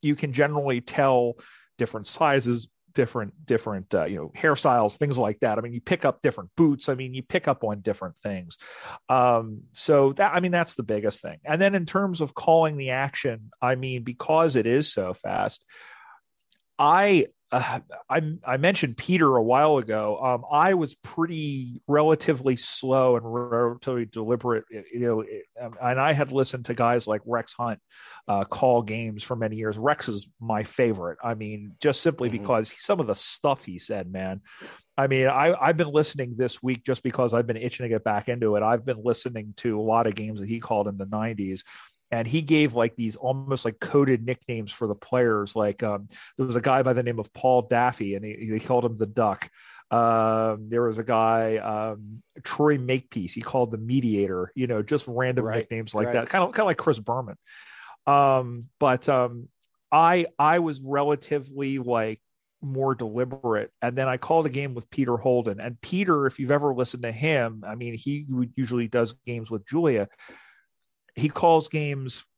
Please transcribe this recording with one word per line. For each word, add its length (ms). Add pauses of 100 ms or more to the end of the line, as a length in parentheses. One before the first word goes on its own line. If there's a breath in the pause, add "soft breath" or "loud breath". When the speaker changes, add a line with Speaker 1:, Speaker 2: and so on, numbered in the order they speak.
Speaker 1:
you 140
can 160
generally 480
tell 540 (440 loud breath)
different 300
sizes, 600 (260)
different, 520
different, 480
uh, 120
you 100
know, 200
hairstyles, 600
things 200
like 220
that. 180
I 40
mean, 120
you 80
pick 240
up 160
different 360
boots. 320
I 80
mean, 180
you 80
pick 240
up 160
on 200
different 360
things. 400 (500 loud breath)
Um, 640
so 440
that, 200
I 60
mean, 100
that's 240
the 80
biggest 400
thing. 220
And 180
then 140
in 100
terms 340
of 140
calling 420
the 140
action, 600 (120)
I 140
mean, 260
because 540
it 100
is 260
so 220
fast, 500 (1120 loud breath)
I, 500 (260)
uh, 260 (320)
I, 240 (100)
I 120
mentioned 400
Peter 400
a 60
while 360
ago. 420
Um, 300
I 240
was 220
pretty 920
relatively 680
slow 580
and 100
relatively 800
deliberate, 680
y-, 120 (100)
you 60
know, 220
it, 240 (140)
um, 220
and 200
I 120
had 200
listened 340
to 80
guys 320
like 180
Rex 300
Hunt, 240 (480 loud breath)
uh, 180
call 380
games 400
for 140
many 200
years. 220
Rex 300
is 200 (120)
my 240
favorite. 580
I 120
mean, 460
just 220
simply 260
Speaker 2:
Mm-hmm. 100
Speaker 1:
because 440
some 160
of 80
the 80
stuff 500
he 140
said, 320
man. 300 (580 loud breath)
I 80
mean, 220
I, 260
I've 220
been 160
listening 440
this 240
week 240
just 200
because 280
I've 140
been 100
itching 280
to 40
get 140
back 260
into 280
it. 80
I've 200
been 200
listening 540
to 200
a 40
lot 260
of 80
games 240
that 80
he 100
called 300
in 100
the 80
nineties. 560 (500 loud breath)
And 160
he 120
gave, 340
like, 200
these 220
almost, 480
like, 160
coded 440
nicknames 460
for 160
the 80
players. 600
Like, 260
um, 240 (300 loud breath)
there 100
was 80
a 60
guy 240
by 80
the 100
name 160
of 140
Paul 300
Daffy, 520
and 100
he, 240
they 120
called 240
him 120
the 100
Duck. 440 (400 loud breath)
Um, 800
there 160
was 160
a 20
guy, 540
um, 640 (220)
Troy 340
Makepeace. 560
He 60
called 320
the 60
Mediator. 760
You 140
know, 160
just 240
random 380
Speaker 2:
Right, 100
Speaker 1:
nicknames 400
like 100
Speaker 2:
right. 60
Speaker 1:
that. 180
Kinda, 160
kinda 200
like 120
Chris 220
Berman. 380 (680 loud breath)
Um, 600 (120)
but, 300
um, 400 (420)
I, 360 (120)
I 220
was 200
relatively, 1000
like, 400 (420)
more 320
deliberate. 760 (100)
And 160
then 80
I 100
called 300
a 40
game 240
with 160
Peter 260
Holden. 420
And 220
Peter, 460
if 120
you've 140
ever 200
listened 300
to 80
him, 560
I 80
mean, 200
he 340
u-, 260
usually 320
does 280 (120)
games 240
with 160
Julia. 400 (1120 loud breath)
He 120
calls 380
games 580 (120)